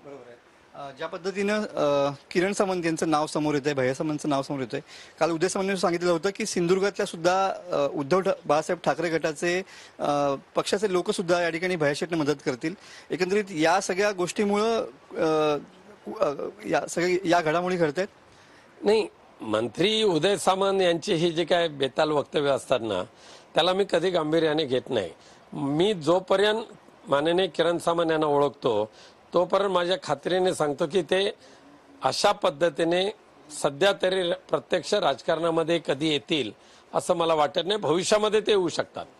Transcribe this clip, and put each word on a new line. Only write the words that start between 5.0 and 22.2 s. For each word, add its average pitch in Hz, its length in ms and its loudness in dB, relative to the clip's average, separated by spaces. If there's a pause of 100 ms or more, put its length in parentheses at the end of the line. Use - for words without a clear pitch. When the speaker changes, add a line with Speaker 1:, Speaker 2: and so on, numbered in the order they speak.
Speaker 1:
काल 160 100 2
उदय 165 180 0
सामंत 190 180 -2
यांनी 196 140 -2
सांगितलं 175 300 0
होतं 175 260 0
की 220 100 -4
सिंधुदुर्गातल्या 190 600 0
सुद्धा, 185 460 0 (200)
अ, 143 220 2
उद्धव 156 260 2
ठा-, 185 120 0 (140)
बाळासाहेब 156 380 0
ठाकरे 160 240 0
गटाचे, 165 540 -2 (360)
अ, 143 360 0 (200)
पक्षाचे 196 380 -2
लोकसुद्धा 180 500 0
या 170 80 0
ठिकाणी 180 260 -2
भैया 147 200 2
शेठने 170 200 -4
मदत 147 160 0 (140)
करतील. 151 280 -4 (360)
एकंदरीत 185 400 0
या 165 300 2
सगळ्या 202 320 0
गोष्टीमुळं, 202 720 0 (320)
अ, 151 420 2 (640)
अ, 156 120 0 (360)
या 151 180 0
सगळ्या, 180 380 0
या 170 160 4
घडामोडी 175 360 0
घडतायत? 170 320 0 (720)
Speaker 2:
नाही, 208 240 2 (340)
मंत्री 120 600 0
उदय 185 340 2
सामंत 190 440 2
यांची 175 340 0
ही 165 180 2
जी 165 120 0
काय 170 240 2
बेताल 147 420 -2
वक्तव्य 143 400 0